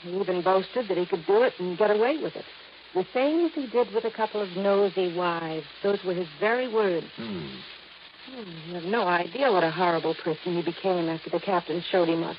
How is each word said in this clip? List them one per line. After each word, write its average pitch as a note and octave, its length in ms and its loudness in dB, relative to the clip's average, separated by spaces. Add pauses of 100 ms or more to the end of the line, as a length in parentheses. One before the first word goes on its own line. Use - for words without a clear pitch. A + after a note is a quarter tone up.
He F3 160 -6
even F#3 220 0
boasted F#3+ 460 2
that F#3 100 0
he F3+ 80 0
could E3+ 200 -4
do G#3 180 6
it B3+ 160 2
and F3+ 180 -2
get G#3 140 4
away A#3 260 4
with G3 180 -6
it. - 100 -10 (480)
The F3+ 200 0
same D4+ 320 4
as D#4+ 80 0
he C#4 140 -4
did A3 260 2
with A3+ 100 0
a A3+ 80 -2
couple G#3+ 300 -2
of F#3 160 -4
nosy G3 520 4
wives. E3 560 -2 (160)
Those G3 220 0
were F3+ 100 -2
his F3 140 -2 (120)
very A3+ 280 2
words. G#3 400 0 (120)
Oh, G#3 1300 -12 (220)
you F3 60 -10
have E3+ 120 -8
no G#3+ 180 0
idea F3+ 480 2
what F3+ 120 4
a D#3+ 80 2
horrible E3 420 2
person E3+ 420 -2
he F3 60 0
became F3 480 0
after D#3+ 200 -6
the E3+ 100 0
captain F3 420 -2
showed F3 280 2
him E3 140 2
up. E3 160 -6